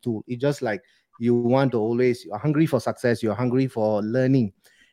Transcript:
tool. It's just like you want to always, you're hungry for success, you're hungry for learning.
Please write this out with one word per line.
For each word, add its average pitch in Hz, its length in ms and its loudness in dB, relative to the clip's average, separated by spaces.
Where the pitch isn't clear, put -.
tool. 110 240 -6
It's 123 160 -8
just 143 220 -2
like 104 180 -2
you 120 160 2
want 123 380 2
to 117 60 0
always, 120 460 0
you're 98 140 -10
hungry 151 260 2
for 139 140 0
success, 117 420 -2
you're 107 140 -2
hungry 127 320 -2
for 107 340 0
learning. 127 520 0